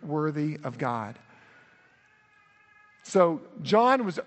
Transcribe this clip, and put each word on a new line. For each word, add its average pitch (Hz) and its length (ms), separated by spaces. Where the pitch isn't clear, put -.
worthy 151 600
of 123 140
God. 120 400
So 170 400
John 233 420
was 180 220